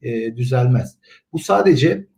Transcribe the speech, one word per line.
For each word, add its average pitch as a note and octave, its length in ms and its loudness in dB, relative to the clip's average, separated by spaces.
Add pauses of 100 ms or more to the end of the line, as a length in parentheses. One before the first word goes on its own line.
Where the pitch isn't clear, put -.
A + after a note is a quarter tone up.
e, A2+ 340 -6
düzelmez. B2 600 0 (360)
Bu E3 60 -4
sadece, F#3+ 680 2 (100)